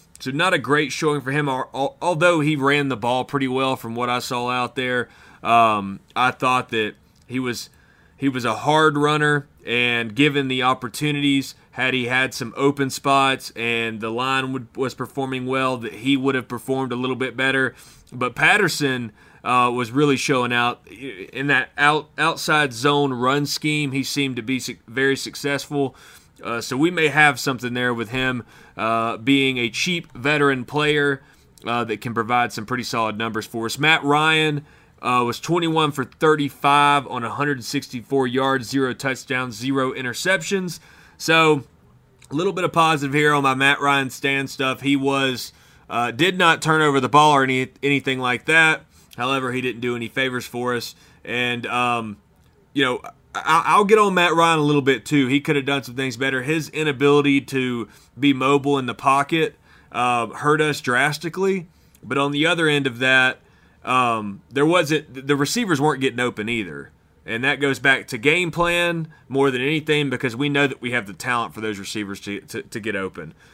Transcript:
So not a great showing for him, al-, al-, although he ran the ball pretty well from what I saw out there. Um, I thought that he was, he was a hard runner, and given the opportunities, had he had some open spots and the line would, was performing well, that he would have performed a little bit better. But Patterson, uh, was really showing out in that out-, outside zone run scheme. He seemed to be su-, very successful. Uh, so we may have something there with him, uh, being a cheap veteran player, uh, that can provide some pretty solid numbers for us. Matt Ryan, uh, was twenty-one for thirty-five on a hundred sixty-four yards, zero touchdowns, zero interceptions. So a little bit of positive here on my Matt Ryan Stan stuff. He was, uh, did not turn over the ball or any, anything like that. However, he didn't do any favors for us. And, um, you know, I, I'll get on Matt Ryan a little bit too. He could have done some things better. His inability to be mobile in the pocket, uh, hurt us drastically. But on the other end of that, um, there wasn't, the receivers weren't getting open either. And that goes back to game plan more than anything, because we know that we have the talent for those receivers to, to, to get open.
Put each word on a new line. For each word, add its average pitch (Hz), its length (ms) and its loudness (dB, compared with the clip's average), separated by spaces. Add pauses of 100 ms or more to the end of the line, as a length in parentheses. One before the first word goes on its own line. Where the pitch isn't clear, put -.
(200)
So 131 100 -8
not 175 240 0
a 170 40 2
great 143 340 0
showing 147 300 -2
for 131 100 -6
him, 147 160 0
al-, 131 260 -4
al-, 139 260 -4
although 175 400 2
he 151 140 2
ran 139 340 2
the 131 80 -2
ball 123 280 -2
pretty 135 240 -2
well 131 260 0
from 113 220 -8
what 120 120 -4
I 123 120 0
saw 123 280 -4
out 123 280 -2
there. 127 320 -2 (340)
Um, 107 580 4 (140)
I 123 160 2
thought 127 400 -2
that 110 240 -2 (320)
he 123 140 -6
was, 120 280 -6 (480)
he 135 140 -2
was 123 140 -4
a 113 100 0
hard 151 420 2
runner, 147 520 2 (180)
and 117 480 -2
given 139 340 2
the 131 140 -2
opportunities, 139 920 0 (180)
had 127 200 -2
he 123 140 0
had 127 260 0
some 117 240 -8
open 139 320 2
spots 135 680 0
and 113 440 -4
the 113 100 -6
line 131 420 -2
would, 127 240 -8
was 127 180 -4
performing 131 500 -6
well, 131 340 -2
that 113 140 -10
he 131 240 0
would 131 180 0
have 123 140 -4
performed 131 440 -4
a 123 40 -4
little 127 200 -4
bit 120 200 -6
better. 131 380 0 (360)
But 123 240 -4
Patterson, 147 800 0 (300)
uh, 123 320 2
was 123 160 -4
really 139 260 4
showing 123 360 0
out 120 360 -2
in 120 600 -10
that 131 280 2
out-, 147 400 2
outside 151 560 0
zone 143 400 2
run 131 320 0
scheme. 147 480 -4
He 135 100 -2
seemed 135 340 -4
to 120 60 -6
be 127 160 -2
su-, 120 280 -10
very 135 300 0
successful. 139 800 -6 (480)
Uh, 113 200 -6
so 127 160 -6
we 160 120 4
may 165 180 2
have 143 300 4
something 120 360 -4
there 123 180 0
with 117 180 -4
him, 131 340 -2 (340)
uh, 113 400 -2
being 131 400 2
a 120 100 -2
cheap 170 440 -4
veteran 139 520 0
player, 147 580 0 (440)
uh, 120 180 -2
that 110 160 -6
can 120 140 -8
provide 120 380 0
some - 120 -8
pretty 123 200 -6
solid 110 340 -4
numbers 113 280 -4
for 113 200 -8
us. 113 120 -8
Matt 151 240 2
Ryan, 151 640 0 (380)
uh, 123 200 0
was 120 160 -2
twenty-one 160 540 0
for 131 120 -4
thirty-five 143 1040 2
on 120 160 -6
a 113 40 -4
hundred 131 340 -4
sixty-four 131 640 -2
yards, 131 420 0
zero 131 260 0
touchdowns, 127 600 -6
zero 131 380 -2
interceptions. 175 880 -4 (380)
So 160 460 4 (640)
a - 40 -8
little 175 200 -2
bit 180 100 -2
of 165 80 0
positive 156 420 2
here 147 200 4
on 143 80 2
my 135 120 2
Matt 139 260 2
Ryan 139 280 2
Stan 139 380 -4
stuff. 131 340 -4
He 139 160 2
was, 135 560 -2 (380)
uh, 120 200 -2
did 170 280 0
not 165 240 4
turn 156 180 2
over 143 200 4
the 123 100 0
ball 151 220 6
or 135 120 6
any, 131 240 -2 (140)
anything 135 360 0
like 123 280 -4
that. 160 360 4 (340)
However, 131 360 -2
he 127 80 -4
didn't 120 220 -6
do 123 120 -2
any 117 140 -8
favors 127 380 -4
for 123 280 -4
us. 117 200 -6 (300)
And, 120 420 -4
um, 117 500 -2 (560)
you 139 100 2
know, 127 180 0 (340)
I, 160 320 2
I'll 185 180 4
get 214 140 6
on 202 160 4
Matt 175 200 4
Ryan 165 240 4
a 151 40 2
little 147 200 4
bit 131 220 2
too. 139 240 2
He 139 120 2
could 143 160 0
have 135 100 -2
done 139 160 -2
some 120 140 -14
things 131 200 -4
better. 131 260 -2
His 151 280 -2
inability 143 720 4
to 123 460 -4 (300)
be 139 140 4
mobile 139 460 2
in 127 80 -4
the 117 80 -4
pocket, 143 640 0 (360)
uh, 120 360 0
hurt 151 340 0
us 147 180 -2
drastically. 160 880 0 (340)
But 131 160 -4
on 143 140 2
the 143 140 2
other 170 220 2
end 143 180 2
of 120 120 -6
that, 131 400 4 (460)
um, 113 560 0 (100)
there 135 160 2
wasn't, 147 600 0
the 143 100 2
receivers 151 440 0
weren't 147 200 2
getting 123 200 0
open 113 280 -4
either. 87 420 -6 (360)
And 113 180 -6
that 139 160 -2
goes 135 180 0
back 127 300 2
to 127 100 -8
game 160 320 0
plan 170 580 -2 (200)
more 135 220 2
than 123 120 -2
anything, 147 480 0
because 123 260 -4
we 143 120 -2
know 143 180 2
that 131 160 -4
we 120 80 -6
have 120 160 -4
the 98 80 -14
talent 117 400 -4
for 107 60 -12
those 107 180 -6
receivers 98 420 -8
to, 101 200 -8
to, - 220 -12
to - 180 -10
get 104 160 -6
open. 90 360 -8 (220)